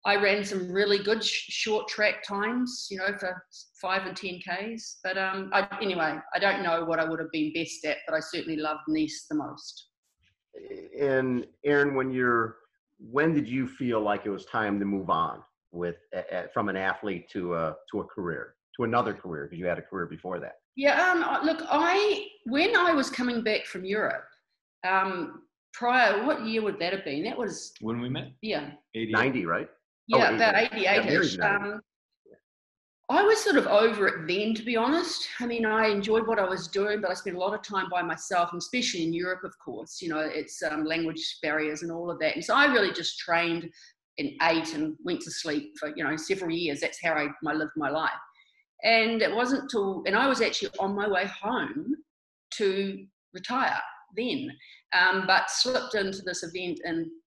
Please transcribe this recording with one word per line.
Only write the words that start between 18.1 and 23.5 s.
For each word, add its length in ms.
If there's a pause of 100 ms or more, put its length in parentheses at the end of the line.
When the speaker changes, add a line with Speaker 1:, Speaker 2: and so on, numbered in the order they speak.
Speaker 2:
to 80
another 300
career, 340
'cause 100
you 80
had 140
a 20
career 240
before 360
that? 140 (200)
Speaker 1:
Yeah, 360
um, 120
I, 200
look, 260
I, 580 (180)
when 300
I 180
was 160
coming 340
back 240